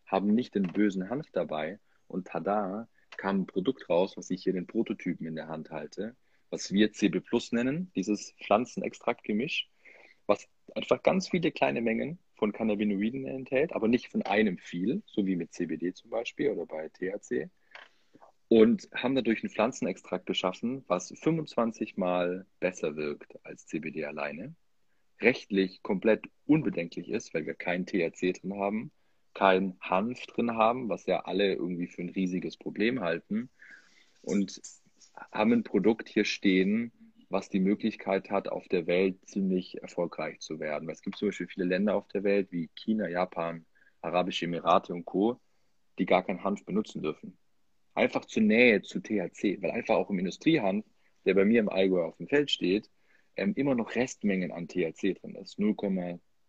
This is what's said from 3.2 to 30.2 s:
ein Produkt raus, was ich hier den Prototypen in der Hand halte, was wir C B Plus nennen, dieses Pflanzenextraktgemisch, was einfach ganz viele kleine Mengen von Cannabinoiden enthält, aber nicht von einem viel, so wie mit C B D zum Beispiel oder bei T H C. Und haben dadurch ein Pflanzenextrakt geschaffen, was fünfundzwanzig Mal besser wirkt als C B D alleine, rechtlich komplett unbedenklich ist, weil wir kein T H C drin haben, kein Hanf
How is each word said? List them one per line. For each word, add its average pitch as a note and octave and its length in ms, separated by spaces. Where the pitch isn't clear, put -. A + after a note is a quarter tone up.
ein F#2 60
Produkt - 420
raus, F2+ 280
was - 120
ich F#2 140
hier F#2+ 100
den F2+ 140
Prototypen F#2+ 580
in D#2+ 100
der D#2 120
Hand D#2 240
halte, D#2+ 420
was - 200
wir G#2 220
C G2+ 160
B F2 100
Plus - 320
nennen, C3+ 440
dieses G2+ 380
Pflanzenextraktgemisch, - 1200
was - 200
einfach B2+ 260
ganz - 260
viele E3+ 240
kleine C#3 300
Mengen A#2 380
von G#2+ 180
Cannabinoiden G#2+ 720
enthält, C3+ 480
aber G#2+ 140
nicht A#2+ 220
von A2 120
einem G2+ 380
viel, G#2+ 480
so - 180
wie F#2 100
mit E2+ 180
C F2 120
B D#2+ 120
D F2 160
zum - 180
Beispiel A#2 400
oder F2 160
bei D#2 220
T F#2 220
H - 100
C. C3+ 280
Und A2+ 460
haben C3 220
dadurch A2+ 280
ein G#2 60
Pflanzenextrakt G#2+ 800
geschaffen, A2+ 600
was F2+ 320
fünfundzwanzig C3+ 800
Mal F2+ 480
besser E2+ 360
wirkt D2 480
als - 220
C - 140
B D#2 100
D D2+ 160
alleine, D2+ 480
rechtlich G2 640
komplett G#2 440
unbedenklich F2+ 640
ist, - 240
weil D#2 140
wir D2 80
kein F2+ 320
T F2 180
H D#2+ 80
C - 200
drin F#2 200
haben, G#2 380
kein F#2+ 480
Hanf A2 460